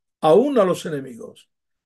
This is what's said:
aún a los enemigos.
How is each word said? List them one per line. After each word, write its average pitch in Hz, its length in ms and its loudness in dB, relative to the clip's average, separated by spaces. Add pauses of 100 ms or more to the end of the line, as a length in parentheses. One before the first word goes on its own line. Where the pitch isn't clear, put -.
(200)
aún 233 380 4
a 202 60 4
los 175 220 -4
enemigos. 135 640 -14 (360)